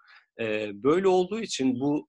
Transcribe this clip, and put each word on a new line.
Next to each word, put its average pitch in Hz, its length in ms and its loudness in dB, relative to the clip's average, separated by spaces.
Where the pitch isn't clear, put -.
E, 107 340 -4
böyle 147 340 2
olduğu 185 320 2
için 131 400 -2
bu 147 300 -2